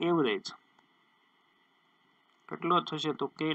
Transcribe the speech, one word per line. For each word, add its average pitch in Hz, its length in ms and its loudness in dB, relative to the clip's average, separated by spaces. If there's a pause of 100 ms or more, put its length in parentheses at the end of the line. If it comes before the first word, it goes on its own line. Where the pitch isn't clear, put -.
એવરેજ 131 360 2 (2000)
કેટલો 170 320 0
થશે? 151 320 -4
તો 143 140 -4
કે 156 280 -4